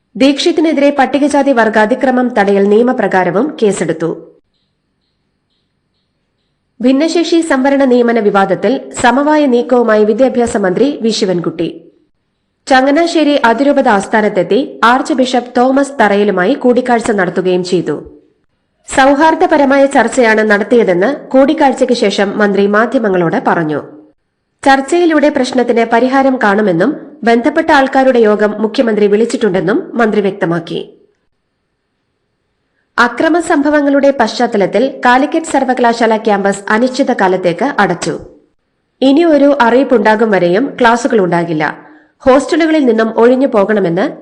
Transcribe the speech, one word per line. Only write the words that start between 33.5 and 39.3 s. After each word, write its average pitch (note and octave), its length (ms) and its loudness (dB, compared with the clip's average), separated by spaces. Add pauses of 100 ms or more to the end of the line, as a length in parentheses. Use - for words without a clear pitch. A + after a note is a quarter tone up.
പശ്ചാത്തലത്തിൽ G#3+ 640 -2 (220)
കാലിക്കറ്റ് D4 480 0
സർവകലാശാല B3 600 0
ക്യാമ്പസ് G3+ 520 -2
അനിശ്ചിതകാലത്തേക്ക് G#3+ 1000 -2 (100)
അടച്ചു. F3+ 360 -2 (840)
ഇനി C#4 240 4
ഒരു C#4+ 240 4 (120)